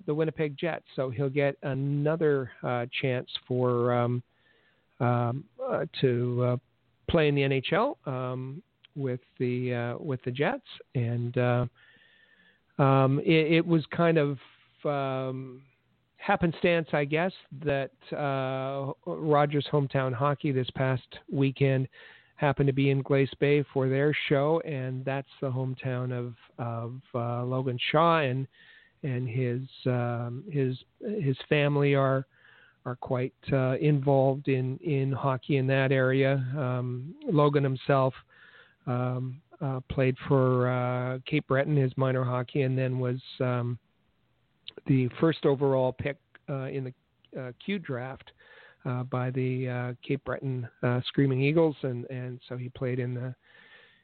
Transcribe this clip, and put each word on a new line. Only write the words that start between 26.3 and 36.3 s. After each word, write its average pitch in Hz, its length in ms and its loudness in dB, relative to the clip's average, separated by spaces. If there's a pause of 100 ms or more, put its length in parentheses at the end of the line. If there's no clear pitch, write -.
of, 117 420 -8 (140)
uh, 120 300 -2
Logan 127 340 -2 (140)
Shaw, 165 260 6
and, 135 300 -2 (560)
and 127 240 -2
his, 123 320 -2 (260)
um, 120 640 -2
his, 131 260 0 (440)
his 139 160 0 (120)
family 143 460 4
are, 135 320 2 (580)
are 127 120 -6
quite, 131 380 -4 (180)
uh, 131 280 2
involved 139 680 4
in, 131 300 0
in 135 340 -2
hockey 135 460 0
in 131 100 2
that 135 240 2
area. 135 520 2 (120)